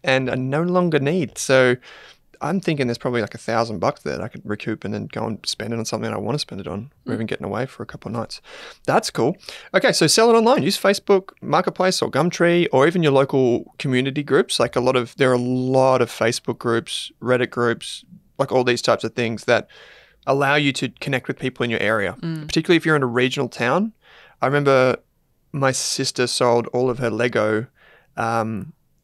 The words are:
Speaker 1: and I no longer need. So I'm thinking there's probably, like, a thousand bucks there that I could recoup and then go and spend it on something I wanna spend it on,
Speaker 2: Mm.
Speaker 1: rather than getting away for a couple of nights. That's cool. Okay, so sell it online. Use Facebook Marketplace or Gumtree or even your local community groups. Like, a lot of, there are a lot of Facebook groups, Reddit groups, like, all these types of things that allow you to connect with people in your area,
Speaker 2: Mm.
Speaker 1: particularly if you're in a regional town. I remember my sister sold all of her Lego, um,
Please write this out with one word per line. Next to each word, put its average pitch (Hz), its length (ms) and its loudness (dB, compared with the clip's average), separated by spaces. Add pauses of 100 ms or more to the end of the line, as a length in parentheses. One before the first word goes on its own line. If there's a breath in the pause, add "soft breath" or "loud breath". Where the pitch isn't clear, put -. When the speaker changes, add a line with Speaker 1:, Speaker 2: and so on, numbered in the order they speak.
Speaker 1:
and 131 260 0
I - 60 -2
no 131 280 -2
longer 175 360 2
need. 147 380 -2
So 127 400 4 (640 loud breath)
I'm 175 180 -2
thinking 143 280 -2
there's 117 100 -4
probably, 123 240 -2
like, 101 120 -6
a 117 40 -16
thousand 113 420 -2
bucks 123 220 -2
there 67 160 -6
that 82 40 -8
I 104 60 -8
could - 160 -14
recoup 110 400 -8
and 101 100 -6
then 107 140 -8
go 113 180 -6
and 110 200 -8
spend 110 260 -8
it 117 80 -4
on 110 60 -6
something 110 260 -4
I 107 60 -4
wanna 110 220 -4
spend - 200 -10
it - 80 -10
on, 98 140 -8
Speaker 2:
Mm. 135 100 -16 (140)
Speaker 1:
rather 139 140 -4
than 113 80 -4
getting - 180 -8
away 104 220 -4
for - 160 -14
a - 20 -8
couple - 240 -14
of 113 80 -8
nights. - 240 -10 (440 loud breath)
That's 180 240 0
cool. 123 280 -2 (360 loud breath)
Okay, 196 200 2
so - 140 2
sell 226 220 6
it 233 60 6
online. 233 280 4
Use 185 140 0
Facebook 196 520 2 (120)
Marketplace 180 600 0
or - 100 -2
Gumtree 170 600 2
or 135 120 6
even 175 160 2
your 147 120 4
local 135 680 2
community 135 440 -2
groups. 131 360 0
Like, 120 160 0
a 127 60 2
lot 131 160 4
of, 117 180 -2
there 131 140 4
are 127 60 4
a - 20 2
lot 127 640 2
of 113 100 2
Facebook - 460 -2
groups, - 640 -4
Reddit 123 280 0
groups, - 540 -4 (340)
like, 131 140 -2
all 123 140 2
these 123 160 0
types 113 240 0
of 110 100 -6
things 117 300 -4
that 113 240 0 (560 loud breath)
allow 139 300 2
you 147 160 2
to 131 160 -4 (140)
connect 135 260 -4
with 135 100 -6
people 127 280 -4
in 120 40 -2
your 113 120 0
area, 101 400 0
Speaker 2:
Mm. 160 260 -8
Speaker 1:
particularly 165 300 2
if 160 80 -2
you're 160 100 2
in 139 80 2
a - 20 0
regional 123 440 -2
town. 170 420 -2 (500 soft breath)
I 120 40 0
remember 135 500 4 (560)
my 135 220 0
sister - 540 -2
sold 120 400 2
all 127 220 0
of 120 100 -2
her 120 100 -2
Lego, 110 580 0 (480 soft breath)
um, 113 560 -4 (320)